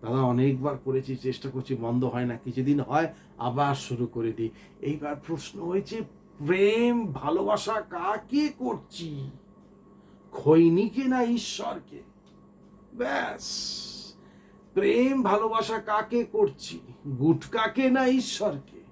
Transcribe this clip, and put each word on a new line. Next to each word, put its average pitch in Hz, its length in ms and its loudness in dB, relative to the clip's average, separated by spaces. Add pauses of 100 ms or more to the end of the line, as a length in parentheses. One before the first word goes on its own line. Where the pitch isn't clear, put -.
দাদা, 123 200 0
অনেকবার 131 560 2
করেছি, 131 380 -2
চেষ্টা 127 340 -6
করছি, 131 260 -6
বন্ধ 120 280 0
হয় 123 220 0
না, 120 120 -4
কিছুদিন 131 420 0
হয়, 147 340 -2 (240)
আবার 135 380 0
শুরু 120 320 -4
করে 117 260 -4
দিই। 113 160 -4 (320)
এইবার 147 340 -4 (120)
প্রশ্ন 165 340 -8
হয়েছে, 196 400 -4 (460)
প্রেম 220 640 4
ভালোবাসা 196 680 0
কাকে 214 680 -2 (100)
করছি? 156 720 -6 (1000)
খৈনিকে 170 720 4
না 254 200 2
ঈশ্বরকে? - 760 -4 (920)
ব্যাস। - 800 -6 (1000)
প্রেম 240 500 4
ভালোবাসা 220 560 2
কাকে 214 440 0
করছি? - 560 -2 (400)
গুটকাকে 220 680 2
না 262 180 4
ঈশ্বরকে? 208 840 -2